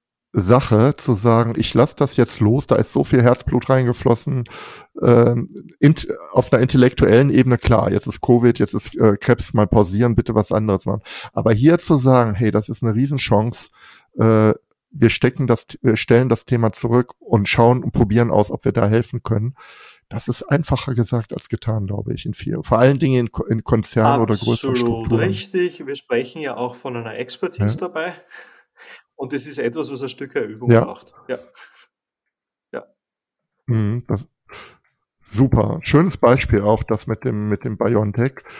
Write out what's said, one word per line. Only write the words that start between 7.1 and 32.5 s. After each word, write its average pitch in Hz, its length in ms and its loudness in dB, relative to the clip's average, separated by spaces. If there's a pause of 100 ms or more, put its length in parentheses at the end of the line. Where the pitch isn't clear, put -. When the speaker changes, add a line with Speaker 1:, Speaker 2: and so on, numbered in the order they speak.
Speaker 1:
Ebene, 123 280 4
klar, - 320 2
jetzt 98 160 -2
ist - 140 -8
covid, 120 380 4
jetzt - 160 -2
ist, - 220 -8
äh, 104 220 4
Krebs, - 360 -2
mal 104 120 2
pausieren, 107 480 2
bitte 120 200 0
was 107 180 0
anderes 107 340 -2
machen. 101 160 -4 (300)
Aber 110 200 0
hier 147 260 4
zu 165 180 0
sagen, 123 380 2
„Hey, 107 160 0
das 107 180 -2
ist 113 140 -10
eine 113 120 0
Riesenchance, 120 760 -2 (480)
äh, 110 340 4 (380)
wir 117 200 2
stecken 131 360 -2
das, 117 200 -2 (160)
wir 113 140 2
stellen 123 320 2
das 117 160 -2
Thema 113 280 0
zurück 120 460 -2
und 101 300 -2
schauen 120 340 2
und - 100 -6
probieren 117 380 2
aus, 104 200 2
ob - 160 -8
wir - 60 0
da 110 140 0
helfen 113 360 -2
können“, 113 320 -4 (560)
das - 180 -8
ist - 140 -6
einfacher 143 520 -4
gesagt 117 380 -4
als - 160 -12
getan, 110 380 -6
glaube 101 260 -8
ich, 113 140 -10
in 107 80 -8
viel, - 280 -8
vor - 160 0
allen 135 200 4
Dingen 131 280 0
in - 60 -14
Ko-, - 120 -8
in 110 200 -4
Konzernen 117 560 0
oder 107 160 0
größeren 120 360 -4
Speaker 2:
Absolut 123 60 -2
Speaker 1:
Strukturen. 113 500 -2
Speaker 2:
richtig. 175 580 -6
Wir 139 100 -10
sprechen 123 460 -6
ja 135 140 -8
auch 120 200 -6
von 123 200 -10
einer 113 220 -10
Expertise 120 600 -6
Speaker 1:
Ja. 180 80 -6
Speaker 2:
dabei. 170 260 -8 (1000)
Und 135 160 -10
das 143 140 -8
ist 143 120 -12
etwas, 131 320 -6
was 135 100 -10
ein 135 80 -8
Stück - 240 -14
der 123 140 -4
Übung 110 240 -4
Speaker 1:
Ja. 113 140 6
Speaker 2:
braucht. - 280 -14 (140)
Ja. 127 140 -8 (1300)